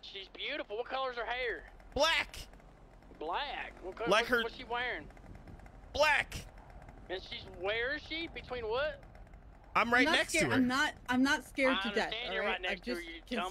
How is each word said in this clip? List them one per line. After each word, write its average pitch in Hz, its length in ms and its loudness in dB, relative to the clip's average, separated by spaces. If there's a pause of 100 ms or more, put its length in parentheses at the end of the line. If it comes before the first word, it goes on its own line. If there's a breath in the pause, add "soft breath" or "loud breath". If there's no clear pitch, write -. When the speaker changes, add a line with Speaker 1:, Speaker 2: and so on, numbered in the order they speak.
Speaker 1:
She's 196 340 -12
beautiful. 220 420 -6
What 240 120 -4
color's 262 260 -4
her 233 100 -4
hair? 233 380 -4 (300)
Speaker 2:
Black. 302 440 4 (840)
Speaker 1:
Black? 190 640 -4
What 180 140 -10
co-, 214 160 0
Speaker 2:
Like 220 180 6
Speaker 1:
what, 247 100 4
Speaker 2:
her 226 40 0
Speaker 1:
what's 226 140 -6
she 262 80 -10
wearing? 226 400 -4 (880)
Speaker 2:
Black. 285 420 2 (720)
Speaker 1:
And 185 120 -4
she's, 233 220 -10 (180)
where 233 340 0
is 294 140 -6
she? 320 240 -4
Between 240 320 -8
what? 269 340 0 (760)
Speaker 2:
I'm 233 160 4
right 240 160 8
Speaker 3:
I'm 330 60 6
not 262 60 6
Speaker 2:
next 330 140 2
Speaker 3:
scared. 320 120 6
Speaker 2:
to - 60 2
her. 240 60 4
Speaker 3:
I'm 254 100 6
not, 269 260 4 (160)
I'm 254 140 6
not 285 220 4
scared 262 380 4
Speaker 1:
I 220 60 0
Speaker 3:
to 208 60 -2
death, 208 120 2
Speaker 1:
understand 220 260 -6
you're 190 100 -2
Speaker 3:
all 208 60 0
Speaker 1:
right 190 40 0
Speaker 3:
right? 185 80 -4
Speaker 1:
next 185 260 -4
Speaker 3:
I'm 247 80 -2
Speaker 1:
to - 0 -
her. - 60 -6
Speaker 3:
just 330 300 -12
Speaker 1:
You 247 60 -2
dumbass, - 140 -2